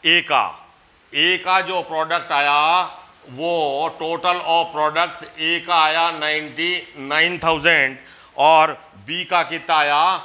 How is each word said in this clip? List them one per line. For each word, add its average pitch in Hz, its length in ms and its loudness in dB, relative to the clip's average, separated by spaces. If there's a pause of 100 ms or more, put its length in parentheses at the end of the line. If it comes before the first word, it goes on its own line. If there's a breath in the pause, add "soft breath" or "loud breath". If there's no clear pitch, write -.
ए 165 180 4
का। 131 220 0 (680)
ए 165 320 0
का 185 160 2
जो 180 240 -4
प्रोडक्ट 165 480 -4
आया 147 640 0 (340)
वो 151 720 -4
total 175 380 -2 (100)
of 165 240 0
products 156 520 -2 (140)
ए 165 280 -2
का 175 80 0
आया 165 360 4
नाइंटी 156 880 -4
नाइन 156 400 -2
थाउजेंड 147 580 2 (420 loud breath)
और 156 340 6 (340)
बी 170 180 -8
का 175 180 0
कितना 160 340 -2
आया? 147 240 2 (240)